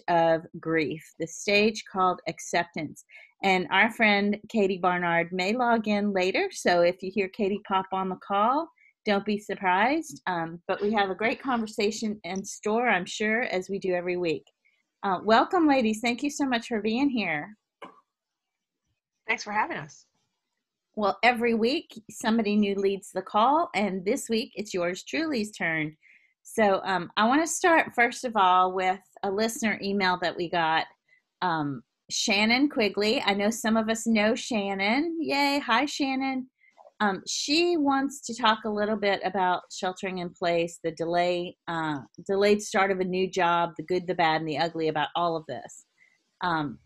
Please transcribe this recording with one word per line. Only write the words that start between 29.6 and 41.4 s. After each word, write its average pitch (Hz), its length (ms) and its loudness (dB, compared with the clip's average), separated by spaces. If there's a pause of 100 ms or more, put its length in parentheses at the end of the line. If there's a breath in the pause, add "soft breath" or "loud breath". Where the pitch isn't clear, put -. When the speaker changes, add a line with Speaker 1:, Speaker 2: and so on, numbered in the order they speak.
Speaker 1:
email 190 400 0
that 165 140 -2
we 170 140 -4
got. 160 360 2 (560)
Um, 151 420 -2 (260)
Shannon 233 600 2
Quigley, 214 520 0
I 196 120 0
know 202 160 0
some 226 280 0
of 220 120 0
us 226 180 -4
know 220 260 4
Shannon. 220 880 -2
Yay, 277 380 0
hi, 254 260 2
Shannon. 262 640 -4 (500 soft breath)
Um, 196 280 0
she 339 500 0
wants 269 440 0
to 233 120 -10
talk 226 320 2
a 220 40 -2
little 208 260 0
bit 202 280 2
about 185 380 0 (100)
sheltering 185 480 -6
in 175 120 -8
place, 170 520 -2
the 165 100 -4
delay, 175 640 0 (120)